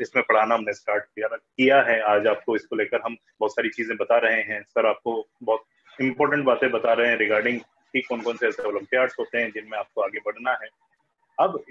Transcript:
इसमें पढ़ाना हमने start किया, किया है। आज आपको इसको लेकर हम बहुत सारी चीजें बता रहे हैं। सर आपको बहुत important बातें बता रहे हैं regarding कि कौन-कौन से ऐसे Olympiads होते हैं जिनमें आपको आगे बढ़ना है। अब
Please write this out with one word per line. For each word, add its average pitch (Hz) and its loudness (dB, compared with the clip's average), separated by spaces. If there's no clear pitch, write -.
इसमें 120 -2
पढ़ाना 110 4
हमने 107 -2
start 104 -4
किया, 107 -6
किया 131 2
है। 117 2
आज 107 2
आपको 110 0
इसको - -6
लेकर 110 -2
हम 113 -8
बहुत 107 0
सारी 117 -2
चीजें 113 -6
बता 104 2
रहे 113 2
हैं। 104 -8
सर 113 -2
आपको 110 -2
बहुत 110 -2
important 143 0
बातें 127 2
बता 117 0
रहे 117 2
हैं 117 0
regarding 110 0
कि 131 0
कौन-कौन 117 -6
से 113 0
ऐसे 101 -4
Olympiads 104 -2
होते 120 -4
हैं 113 -4
जिनमें 107 -10
आपको 104 -6
आगे 101 -4
बढ़ना 110 -6
है। 110 -6
अब 165 -2